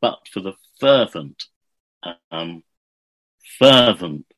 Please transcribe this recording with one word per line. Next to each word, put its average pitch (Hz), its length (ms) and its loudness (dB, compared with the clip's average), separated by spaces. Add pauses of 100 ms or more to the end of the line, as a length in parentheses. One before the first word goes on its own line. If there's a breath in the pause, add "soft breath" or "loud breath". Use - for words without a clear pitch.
but 117 180 -4 (140)
for 104 80 -10
the 95 140 -12 (260)
fervent, 113 640 -2 (880)
um, 82 320 -12 (920)
fervent 113 680 2 (120)